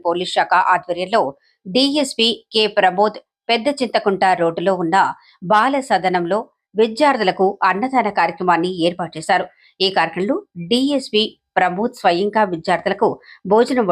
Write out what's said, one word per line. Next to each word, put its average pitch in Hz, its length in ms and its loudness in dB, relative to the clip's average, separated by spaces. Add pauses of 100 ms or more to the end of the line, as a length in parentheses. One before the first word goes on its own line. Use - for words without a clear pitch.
పోలీస్ 175 320 -2
శాఖ 175 160 2 (220)
ఆధ్వర్యంలో 180 480 -2 (440)
డీఎస్పీ 269 640 0 (240)
కె 220 120 2 (120)
ప్రమోద్ 202 420 2 (300)
పెద్ద 226 180 0 (140)
చింతకుంట 208 440 0 (180)
రోడ్డులో 170 300 0 (120)
ఉన్న 165 120 0 (460)
బాల 214 380 2
సదనంలో 180 580 -2 (360)
విద్యార్థులకు 220 720 2 (240)
అన్నదాన 226 380 0 (120)
కార్యక్రమాన్ని 175 520 0 (140)
ఏర్పాటు 175 320 -4
చేశారు. 180 280 -2 (340)
ఈ 190 100 2
కార్యక్రమంలో 202 480 -2 (320)
డీఎస్పీ 262 540 0 (320)
ప్రమోద్ 185 440 -2
స్వయంగా 202 420 2 (120)
విద్యార్థులకు 180 560 -2 (420)
భోజనం 240 400 2